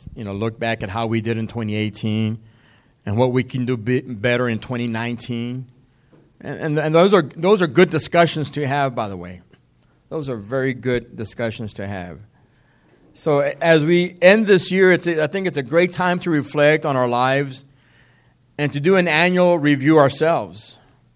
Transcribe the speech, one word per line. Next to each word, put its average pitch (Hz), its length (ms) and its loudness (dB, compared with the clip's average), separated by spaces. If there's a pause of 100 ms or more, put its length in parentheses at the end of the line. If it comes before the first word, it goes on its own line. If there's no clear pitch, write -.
(140)
you 117 100 -14
know, 98 100 -10
look 113 240 -6
back 113 240 -4
at 101 80 -8
how 117 160 -4
we 113 160 -2
did 113 160 -4
in 110 100 -6
twenty 107 260 -6
eighteen 107 640 -4 (680)
and 104 100 -4
what 123 160 2
we 127 120 0
can 127 200 -6
do 123 140 -2
be-, 123 240 -2
better 123 440 -2
in 113 120 -2
twenty 120 300 -6
nineteen. 117 800 -8 (760)
And, 117 160 -10
and, 151 200 -2
and 156 160 -2
those 185 180 6
are, 190 80 6
those 175 400 0
are 175 60 2
good 156 240 4
discussions 165 640 0
to 147 140 -4
have, 139 280 -2
by 113 140 -6
the 98 100 -10
way. 90 240 -14 (680)
Those 143 220 -8
are 117 80 -6
very 131 340 -2
good 120 420 -4
discussions 113 600 -8
to 98 120 -10
have. 90 320 -10 (920)
So 143 280 0
a-, 143 220 -4
as 165 220 4
we 175 380 2
end 202 240 6
this 190 260 4
year, 185 180 4
it's 170 160 2
a, 160 160 0
I 151 40 0
think 190 200 -4
it's 147 120 -4
a 135 40 -4
great 170 300 0
time 180 280 0
to 180 100 -4
reflect 151 560 2
on 139 100 0
our 127 120 2
lives 131 580 -2 (880)
and 143 160 -2
to 143 80 -4
do 185 160 4
an 180 100 2
annual 175 520 4
review 147 400 4
ourselves. 135 800 0 (380)